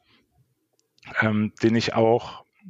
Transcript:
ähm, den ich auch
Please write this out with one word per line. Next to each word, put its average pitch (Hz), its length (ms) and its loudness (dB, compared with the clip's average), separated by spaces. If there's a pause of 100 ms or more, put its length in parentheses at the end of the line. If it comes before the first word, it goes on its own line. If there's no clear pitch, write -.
(1200)
ähm, 107 400 0
den 113 140 4
ich - 180 -2
auch 113 500 0 (260)